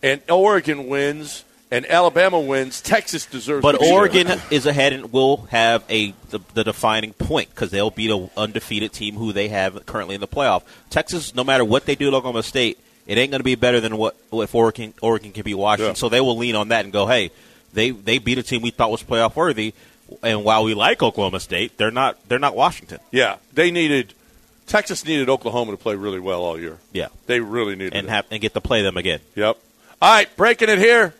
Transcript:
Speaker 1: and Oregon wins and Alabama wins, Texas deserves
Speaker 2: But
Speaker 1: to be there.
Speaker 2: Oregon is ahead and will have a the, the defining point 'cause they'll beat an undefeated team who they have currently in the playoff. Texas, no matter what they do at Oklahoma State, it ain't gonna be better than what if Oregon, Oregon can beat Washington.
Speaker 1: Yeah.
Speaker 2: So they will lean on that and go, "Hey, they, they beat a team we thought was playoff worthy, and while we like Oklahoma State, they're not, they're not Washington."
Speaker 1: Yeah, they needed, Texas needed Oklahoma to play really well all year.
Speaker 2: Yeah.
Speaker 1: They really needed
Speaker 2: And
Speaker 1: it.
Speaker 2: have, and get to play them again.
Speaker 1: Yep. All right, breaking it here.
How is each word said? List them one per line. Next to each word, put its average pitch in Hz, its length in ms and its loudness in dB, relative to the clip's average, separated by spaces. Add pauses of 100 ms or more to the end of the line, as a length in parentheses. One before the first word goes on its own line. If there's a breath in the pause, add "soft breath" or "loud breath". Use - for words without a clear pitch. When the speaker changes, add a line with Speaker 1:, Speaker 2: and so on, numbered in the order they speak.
Speaker 1:
and 139 280 0
Oregon 170 580 2
wins 143 560 -4 (280 soft breath)
and 127 180 -2
Alabama 175 500 4
wins, 135 420 -2
Texas - 440 -2
deserves 135 380 -4
Speaker 2:
But 147 100 6
Speaker 1:
to 131 60 2
be 147 60 6
there. 170 100 8
Speaker 2:
Oregon 180 460 4 (100)
is 139 140 2
ahead 143 280 2
and 123 200 -10
will 131 360 2
have 113 400 2
a 104 240 -2 (160)
the, 107 100 -8 (140)
the 113 120 -2
defining 110 480 -2
point 123 420 -4
'cause 92 160 -6
they'll 101 180 0
beat 110 220 -4
an 92 260 -4
undefeated 107 560 -6
team 107 220 -10
who 110 180 -6
they 101 140 -2
have 98 380 -4
currently 98 300 -8
in 101 60 -8
the 98 60 -8
playoff. 117 360 0 (260 soft breath)
Texas, - 460 -6
no 127 80 -2
matter 135 220 2
what 117 200 2
they 143 100 0
do 143 140 0
at 135 40 0
Oklahoma 123 300 -2
State, 123 340 -2 (300 soft breath)
it 104 100 -2
ain't 135 140 0
gonna 131 140 -4
be 127 100 2
better 123 240 2
than 110 180 -4
what 110 180 0 (180)
if 110 200 -2
Oregon, 113 480 2
Oregon 107 300 -2
can 101 120 -14
beat 104 120 -6
Washington. 104 360 2
Speaker 1:
Yeah. 92 80 -8
Speaker 2:
So 120 100 -2
they 117 120 4
will 123 160 2
lean 120 180 -2
on 104 120 -2
that 110 160 0
and 98 100 -10
go, 101 140 2
"Hey, 110 240 0 (420 soft breath)
they, 113 180 0
they 113 260 -2
beat 120 200 -2
a 123 60 -6
team 120 180 -4
we 117 100 -4
thought 113 200 0
was 113 120 -6
playoff 113 340 0
worthy, 110 360 -2 (480 soft breath)
and 107 220 -2
while 110 220 4
we 110 80 0
like 113 280 2
Oklahoma 98 380 0
State, 92 380 -4
they're 110 140 0
not, 127 260 0 (100)
they're 123 120 0
not 139 180 -2
Washington." 147 420 -2 (100)
Speaker 1:
Yeah, 117 280 0 (160)
they 170 180 2
needed, 147 420 0 (540 soft breath)
Texas 202 380 -2
needed 143 240 0
Oklahoma 120 420 -2
to 98 60 -10
play 110 180 -4
really 98 240 -6
well 92 240 -4
all 85 160 -4
year. 82 180 -12 (140)
Speaker 2:
Yeah. 90 160 -6 (180)
Speaker 1:
They 120 140 0
really 107 380 -6
needed 95 160 -8
Speaker 2:
And 98 140 -6
Speaker 1:
it. 110 40 -6
Speaker 2:
have, 104 200 -2
and 107 100 -8
get 110 120 -4
to - 80 -4
play 113 220 0
them 92 140 -2
again. 87 240 -4 (140)
Speaker 1:
Yep. 104 220 0 (440 soft breath)
All 196 120 8
right, 208 240 2
breaking 226 300 2
it 208 120 4
here. 226 400 6